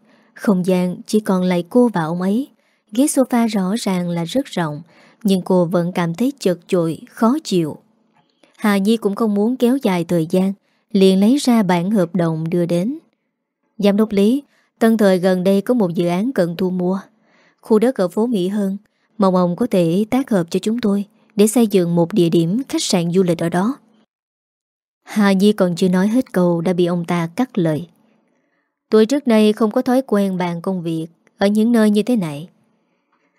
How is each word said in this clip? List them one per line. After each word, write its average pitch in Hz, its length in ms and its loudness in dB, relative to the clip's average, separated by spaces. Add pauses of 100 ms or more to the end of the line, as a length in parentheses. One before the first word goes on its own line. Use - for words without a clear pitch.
(340)
Không 180 320 0
gian 180 300 0 (100)
chỉ 214 140 0
còn 190 220 -2
lại 180 280 0
cô 247 180 2
và 180 140 -2
ông 175 200 -4
ấy. 214 260 -2 (440)
Ghế 247 120 0
sofa 247 440 0
rõ 196 300 -2
ràng 180 300 -4
là 170 160 -4
rất 254 220 -4
rộng, 151 360 -6 (400)
nhưng 190 200 -2
cô 180 220 2
vẫn 175 280 -2
cảm 170 220 -4
thấy 247 240 -2
chật 175 280 -2
chội, 165 340 -2 (100)
khó 247 340 0
chịu. 170 320 -2 (800)
Hà 202 220 0
Nhi 214 180 2
cũng 202 180 -4
không 214 200 -2
muốn 220 220 0
kéo 247 260 2
dài 180 220 0
thời 170 260 -2
gian, 190 220 0 (400)
liền 190 280 4
lấy 220 160 4
ra 233 260 2
bản 175 280 0
hợp 180 240 0
đồng 165 360 -2
đưa 175 160 0
đến. 185 320 -2 (800)
"Giám 202 180 2
đốc 214 160 0
Lý, 214 300 2 (360)
Tân 226 180 4
Thời 196 220 4
gần 185 260 0
đây 196 160 2
có 247 140 -2
một 185 200 0
dự 175 140 0
án 196 240 -2
cần 170 240 -2
thu 185 140 -2
mua. 185 300 -2 (600)
Khu 214 180 2
đất 247 180 0
ở 185 120 0
phố 214 180 -2
Mỹ 190 220 -2
Hưng, 196 280 -4 (420)
mong 190 180 2
ông 175 200 2
có 240 100 -2
thể 180 440 0
tác 262 200 -2
hợp 175 200 0
cho 185 120 -2
chúng 226 160 -4
tôi 202 260 -2 (320)
để 208 100 6
xây 226 200 2
dựng 180 280 0
một 170 180 0
địa 170 160 2
điểm 175 400 0
khách 320 140 -4
sạn 175 300 -2
du 190 100 2
lịch 170 160 0
ở 165 100 -4
đó." 196 300 -2 (1300)
Hà 202 280 0
Nhi 202 200 4
còn 180 240 0
chưa 185 120 0
nói 185 200 2
hết 247 240 -2
câu 175 280 2
đã 180 120 -2
bị 175 140 0
ông 170 180 -4
ta 170 320 -4
cắt 247 220 -4
lời. 160 300 -2 (1000)
"Tôi 220 160 4
trước 277 200 -2
đây 220 260 4
không 214 180 0
có 254 120 -2
thói 254 240 0
quen 196 300 -2
bàn 175 260 -6
công 185 200 -4
việc 165 240 -6 (320)
ở 196 80 0
những 214 260 2
nơi 214 180 4
như 208 120 0
thế 247 140 0
này." 156 320 -6 (920)